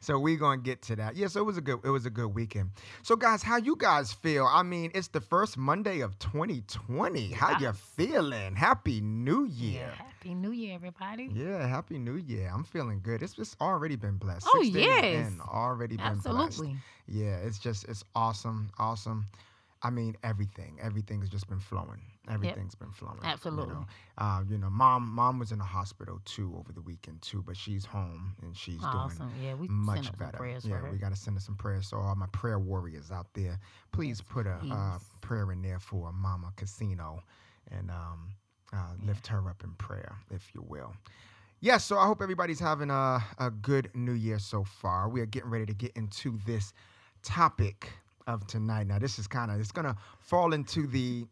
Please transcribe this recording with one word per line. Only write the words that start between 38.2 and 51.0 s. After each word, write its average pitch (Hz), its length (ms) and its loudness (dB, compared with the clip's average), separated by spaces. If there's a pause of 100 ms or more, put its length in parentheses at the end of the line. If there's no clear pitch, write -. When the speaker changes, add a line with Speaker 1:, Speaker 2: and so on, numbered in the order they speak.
Speaker 1:
uh, 107 40 -4 (240)
Speaker 2:
Yeah. 98 60 -2
Speaker 1:
lift 101 220 0
her 98 200 0
up 90 160 -10
in 90 120 -8
prayer, 98 380 -8 (160)
if 95 240 -10
you - 80 -10
will. 73 320 -10 (680)
Yes, 226 240 6
so 202 140 2
I 190 80 10
hope 208 140 4
everybody's 175 400 0
having 151 300 2
a, 131 340 4 (140)
a 127 120 0
good 127 460 2
New 123 160 0
Year 110 260 0
so 104 240 0
far. 95 460 0
We 120 140 0
are 113 40 -2
getting 120 240 -4
ready 113 160 0
to 104 80 -2
get 117 220 -4
into 113 400 -4 (100)
this 110 280 -2 (480)
topic - 680 2 (380)
of 110 180 -2
tonight. 107 400 0
Now, 98 140 4
this 131 180 0
is 104 80 -4
kinda, 113 320 -2
it's 107 140 -2
gonna 143 240 0 (240)
fall 175 320 4
into 147 340 0
the 123 460 0